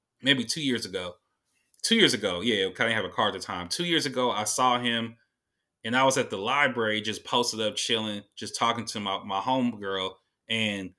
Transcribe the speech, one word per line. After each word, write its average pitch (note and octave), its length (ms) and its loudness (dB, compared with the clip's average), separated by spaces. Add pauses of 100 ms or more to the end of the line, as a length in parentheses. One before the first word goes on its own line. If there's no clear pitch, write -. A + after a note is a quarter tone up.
(220)
maybe B2 220 4
two - 180 -4
years A#2+ 240 0
ago. F2+ 300 -6 (680)
Two A3+ 140 4
years D3+ 180 6
ago, G2 280 0
yeah, G#2 240 2
I - 20 2
didn't A#2 240 0
have G#2+ 120 0
a F2+ 40 -4
car A2 180 0
at G2 60 0
the F#2+ 80 -6
time. F2+ 280 -8
Two F3 160 -4
years D#3+ 220 0
ago, B2 240 0
I G#2+ 140 -2
saw B2 340 2
him, A#2 380 -2 (680)
and A2+ 140 0
I C3 80 6
was C3 120 4
at G#2+ 140 0
the G#2+ 60 -4
library A2+ 640 0
just G#2 240 -6
posted A#2 360 0
up, G#2 140 -2
chilling, A2 480 -2 (140)
just - 200 -10
talking A#2 280 0
to - 160 -8
my, G2 240 -4
my G2 160 -2
homegirl, G2+ 720 -2 (360)
and G#2 500 -2